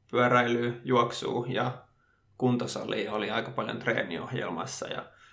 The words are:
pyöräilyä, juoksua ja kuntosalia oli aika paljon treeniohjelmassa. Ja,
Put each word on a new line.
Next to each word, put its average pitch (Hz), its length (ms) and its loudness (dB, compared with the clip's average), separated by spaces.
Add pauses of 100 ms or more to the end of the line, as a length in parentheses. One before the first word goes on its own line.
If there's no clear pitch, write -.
(100)
pyöräilyä, 120 640 4 (120)
juoksua 120 640 2
ja 123 340 -2 (560)
kuntosalia 110 760 0
oli 107 180 -2
aika 113 200 -2
paljon 110 280 -4
treeniohjelmassa. 87 1120 -4
Ja, - 160 -8 (280)